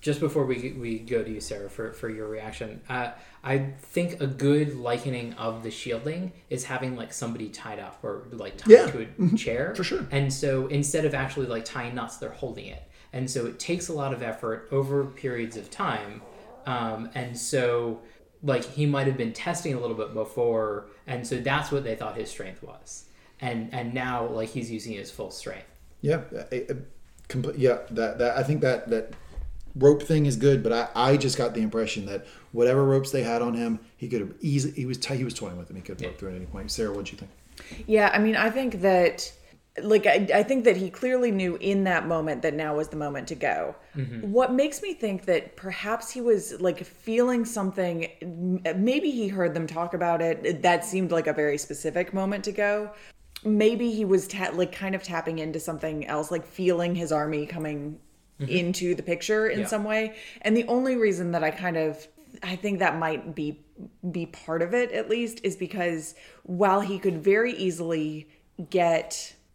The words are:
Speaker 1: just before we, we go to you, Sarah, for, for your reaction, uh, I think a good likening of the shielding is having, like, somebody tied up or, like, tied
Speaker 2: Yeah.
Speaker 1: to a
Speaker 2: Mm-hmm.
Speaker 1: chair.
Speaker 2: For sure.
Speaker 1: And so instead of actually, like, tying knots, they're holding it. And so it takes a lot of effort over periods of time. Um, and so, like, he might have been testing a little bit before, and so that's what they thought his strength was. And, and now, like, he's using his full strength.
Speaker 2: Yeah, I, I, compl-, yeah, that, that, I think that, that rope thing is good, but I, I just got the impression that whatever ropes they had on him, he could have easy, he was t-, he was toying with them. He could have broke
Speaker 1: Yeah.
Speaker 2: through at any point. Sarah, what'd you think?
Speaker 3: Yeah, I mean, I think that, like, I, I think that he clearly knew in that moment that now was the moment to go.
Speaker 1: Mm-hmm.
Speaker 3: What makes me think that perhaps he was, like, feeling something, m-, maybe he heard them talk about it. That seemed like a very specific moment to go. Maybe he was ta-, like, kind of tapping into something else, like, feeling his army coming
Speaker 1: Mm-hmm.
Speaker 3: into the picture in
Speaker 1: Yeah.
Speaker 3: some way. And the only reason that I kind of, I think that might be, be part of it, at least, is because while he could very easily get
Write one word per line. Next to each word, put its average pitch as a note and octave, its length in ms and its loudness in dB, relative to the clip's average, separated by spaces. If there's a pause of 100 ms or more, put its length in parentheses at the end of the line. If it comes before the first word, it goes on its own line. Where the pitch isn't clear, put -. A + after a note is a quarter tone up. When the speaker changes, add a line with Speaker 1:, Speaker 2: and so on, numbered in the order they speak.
Speaker 1:
just D3 180 0
before D3 260 2
we, B2+ 320 -2
we A#2 220 -4
go A2+ 240 -2
to A2+ 60 -8
you, G#2+ 100 -6
Sarah, G2+ 300 -8
for, A2 240 -8
for - 160 -8
your G#2+ 180 -8
reaction, G#2+ 640 -10
uh, B2 220 -4 (320)
I C3+ 380 0
think F3 400 -2
a C#3 60 0
good C#3 500 2
likening A#2+ 560 -4
of A2+ 300 -6
the A2+ 80 -6
shielding D3 640 -6 (160)
is B2+ 160 -4
having, B2+ 300 -4
like, A#2 180 -10
somebody A#2 360 -6
tied G#2+ 300 -12
up G2 240 -14
or, G#2+ 280 -8
like, G2+ 260 -10
tied - 140 -4
Speaker 2:
Yeah. A#3 200 12
Speaker 1:
to B2+ 100 -4
a A2+ 40 -6
Speaker 2:
Mm-hmm. F3+ 320 2
Speaker 1:
chair. C#3 380 -2
Speaker 2:
For F#3 80 -4
sure. D#4 280 -2
Speaker 1:
And C#3 200 2
so C3+ 360 0
instead C#3+ 380 0
of C#3 100 2
actually, C3+ 320 -2
like, A2+ 180 -4
tying B2 300 -6
knots, A#2 220 -8
they're A2+ 120 -8
holding A2 380 -10
it. G2 160 -14 (280)
And B2+ 180 -4
so A#2+ 180 -2
it A#2+ 100 -8
takes F3 300 -4
a E3+ 60 -4
lot C#3 200 -2
of A#2+ 80 -6
effort A2+ 500 -6
over C#3 340 2
periods A#2+ 520 -6
of G2 140 -12
time. A2 500 -4 (440)
Um, A#2 500 -4
and B2 220 -6
so, A#2+ 640 0 (420)
like, C3 220 2
he D3 200 -2
might C#3 220 4
have C3 100 0
been A#2 160 -2
testing F3 400 -4
a B2 60 -2
little A#2 180 -4
bit G#2+ 160 -4
before, A2 760 0 (200)
and B2 180 -6
so B2+ 120 -2
that's C3+ 340 0
what C#3 120 0
they A2+ 120 -4
thought G#2+ 220 -8
his A2 120 -6
strength F#2 320 -12
was. - 440 -18 (360)
And, A#2 320 -4
and A#2+ 200 -6
now, B2 340 -2
like, A2 220 -4
he's A#2 200 -6
using A2+ 240 -8
his G2 160 -10
full G2 220 -10
strength. - 360 -12 (340)
Speaker 2:
Yeah, D3+ 200 0 (300)
I, B2+ 40 -4
I, B2 120 -4 (640)
compl-, C3 280 -4
yeah, B2+ 220 6 (120)
that, A#2 280 -2
that, A#2+ 180 4
I C3+ 60 2
think C#3 180 2
that, B2 280 2
that A2+ 240 0 (680)
rope D3 240 10
thing D3+ 220 4
is C3 100 4
good, B2 280 6
but A2+ 100 2
I, A#2 220 2
I C3 220 8
just C#3 200 2
got A#2+ 160 0
the A2+ 80 0
impression A2 460 -2
that G2 180 -6 (260)
whatever B2 320 6
ropes C3+ 280 4
they C3+ 120 2
had A#2 180 2
on A#2+ 120 0
him, A#2 260 0 (180)
he B2 100 -8
could A2 140 0
have F#2+ 200 -6
easy, C#3+ 300 2
he C3+ 140 -4
was B2+ 120 -4
t-, - 180 -4
he B2+ 80 -2
was A#2 100 -4
toying F2+ 240 -8
with F2 100 -12
them. F2 80 -14
He F#2 60 -12
could F#2+ 120 -12
have F2+ 60 -12
broke F#2 140 -6
Speaker 1:
Yeah. - 60 -16
Speaker 2:
through G2 100 -8
at F2+ 60 -8
any F2+ 100 -10
point. G2+ 260 -10
Sarah, A2 200 -2
what'd G2 200 -6
you - 60 -14
think? - 140 -14 (560)
Speaker 3:
Yeah, G#3+ 260 6
I G#3 60 4
mean, A3 160 4
I G#3 140 4
think A#3 320 -2
that, F3+ 500 4 (500)
like, G#3 260 6
I, F#3+ 260 6
I - 100 6
think C4 220 2
that G3 120 8
he F#3+ 120 -2
clearly B3+ 420 2
knew F#3 260 0
in G3 260 2
that F3 240 2
moment D#3 360 0
that D#3+ 120 2
now D3+ 200 -2
was D3+ 140 0
the - 80 -10
moment C#3+ 320 -4
to - 60 -6
go. G2 400 -2 (200)
Speaker 1:
Mm-hmm. C3 360 -6
Speaker 3:
What B3 220 4
makes D4 280 2
me G4 120 -6
think G3 320 -4
that - 300 0
perhaps G3+ 560 -6
he B3+ 100 -8
was, A3+ 400 2
like, F3+ 220 0
feeling A#3+ 640 0
something, F#3 600 -2 (160)
m-, F3+ 600 -2
maybe D4 280 2
he A#3 160 0
heard F#3 260 0
them D#3+ 140 -2
talk E3 260 -4
about E3+ 280 2
it. E3 420 0
That F3 220 4
seemed F#3 260 0
like E3 160 2
a D3+ 60 0
very D3+ 240 2
specific D#3+ 560 -4
moment F#3+ 320 -2
to G#3 60 -4
go. G#3 400 0 (520)
Maybe G#3+ 480 4
he G#3+ 140 0
was F#3+ 220 4
ta-, F#3+ 260 -4
like, F3 180 0
kind F#3+ 240 -4
of F#3 80 -4
tapping E3 360 -4
into D#3 200 -4
something D#3 480 -6
else, D3+ 240 -2
like, E3 140 -4
feeling F3 500 0
his E3+ 160 -2
army D3+ 340 0
coming D3+ 540 -6 (400)
Speaker 1:
Mm-hmm. C#3 120 -4
Speaker 3:
into F3 420 0
the F3 80 -4
picture G#3+ 460 0
in G#3 140 0
Speaker 1:
Yeah. G3+ 40 0
Speaker 3:
some G#3 180 -2
way. A3 320 -2 (280)
And G#3+ 120 4
the A#3 120 4
only B3+ 280 2
reason F#3 360 2
that E3 120 2
I D#3 60 2
kind F3 260 -2
of, D#3 320 -2 (360)
I F#3 120 -4
think G3+ 220 -2
that E3+ 220 2
might D#3+ 340 -2
be, D3+ 320 -6 (460)
be E3 160 -4
part E3 340 -4
of F3 140 0
it, B3 160 2
at - 180 -4
least, A3+ 340 -2
is F#3+ 120 -2
because F3 580 -4 (300)
while F#3+ 380 4
he F#3+ 180 -2
could E3+ 240 0
very A3 300 4
easily E3 760 -2 (400)
get - 640 2 (220)